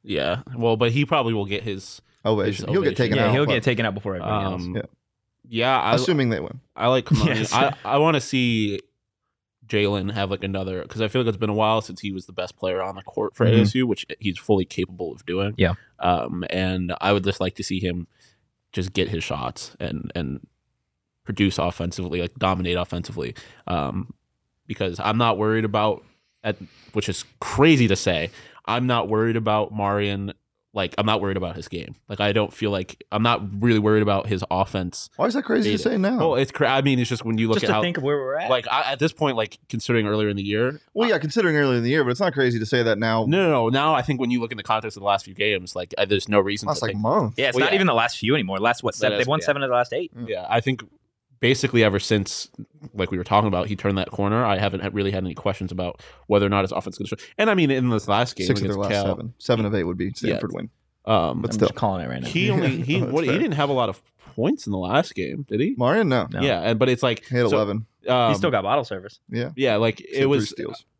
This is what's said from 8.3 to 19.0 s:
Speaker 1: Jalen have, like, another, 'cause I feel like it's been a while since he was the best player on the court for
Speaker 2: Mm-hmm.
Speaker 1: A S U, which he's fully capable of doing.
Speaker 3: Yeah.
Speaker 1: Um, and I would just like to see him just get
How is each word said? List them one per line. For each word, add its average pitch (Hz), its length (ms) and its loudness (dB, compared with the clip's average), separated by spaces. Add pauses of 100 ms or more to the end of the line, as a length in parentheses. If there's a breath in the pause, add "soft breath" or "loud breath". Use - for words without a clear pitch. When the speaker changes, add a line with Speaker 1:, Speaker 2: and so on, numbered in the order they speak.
Speaker 1:
Jalen 101 460 0
have, 101 180 -2
like, 95 120 -4
another, 95 420 -4
'cause - 160 -8
I 110 60 2
feel 127 140 0
like 113 80 2
it's 101 80 -2
been 107 120 -2
a 107 40 0
while 107 280 2
since 92 200 -14
he 101 100 -6
was 95 140 -8
the 92 80 -20
best 90 240 -8
player 92 240 -2
on 92 140 -6
the 95 80 -16
court - 320 -4
for 120 100 2
Speaker 2:
Mm-hmm. 113 140 6
Speaker 1:
A - 20 8
S 104 140 4
U, 127 120 2
which 107 180 -2 (140)
he's 95 180 -4
fully 98 280 2
capable 90 480 -6
of - 120 -20
doing. 98 320 -4
Speaker 3:
Yeah. 90 180 2 (240 soft breath)
Speaker 1:
Um, 87 500 0
and 92 500 -2
I 98 140 2
would 98 100 2
just 98 160 -2
like 92 160 -2
to - 80 -8
see 92 160 -4
him 87 280 -4 (680 soft breath)
just 92 200 -4
get 92 160 2